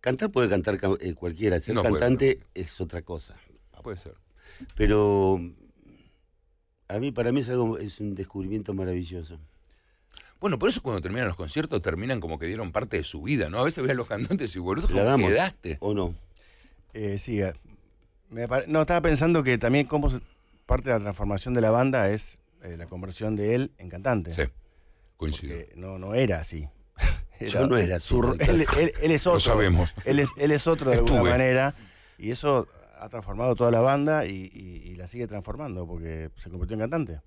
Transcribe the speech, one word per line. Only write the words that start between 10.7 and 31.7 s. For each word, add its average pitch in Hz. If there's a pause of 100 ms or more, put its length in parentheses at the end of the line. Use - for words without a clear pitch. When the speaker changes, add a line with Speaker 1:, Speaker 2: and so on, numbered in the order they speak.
Speaker 2:
cuando 110
terminan 101
los 87
conciertos 107
terminan 101
como 80
que 82
dieron 101
parte 104
de 78
su 76
vida, 117
¿no? 85
A 127
veces 160
ves 131
a -
los 120
cantantes 117
y, -
boludo, 90
Speaker 1:
La 87
Speaker 2:
¿cómo 98
Speaker 1:
damos, 117
Speaker 2:
quedaste? 110
Speaker 1:
¿o 104
no? 90 (800)
Speaker 3:
Eh, 104
sí, 107
eh, 92 (720)
me 117
pare-, 123
no, 156
estaba 170
pensando 160
que 127
también 127
como 147
se-, 127 (460)
parte 123
de 120
la 107
transformación 101
de 120
la 110
banda 120
es, - (240)
eh, 85
la 85
conversión 95
de 104
él 131
en 90
cantante. 87
Speaker 2:
Sí, 82 (760)
coincido. 76
Speaker 3:
Porque 82
no, 95
no 95
era 110
así. 80 (280)
<laughs> -
Speaker 1:
Yo -
no 120
era 90
así, 82
Speaker 3:
su 120
ro-, 120
Speaker 1:
nunca. 87
Speaker 3:
él, 165 (120)
él, 160
él 156
es 147
Speaker 2:
Lo 180
Speaker 3:
otro. 170
Speaker 2:
sabemos. 95 (100)
Speaker 3:
Él 139
es, 139
él 143
es 147
otro 143
de 120
alguna 120
Speaker 2:
Estuve. 120
Speaker 3:
manera 131 (440)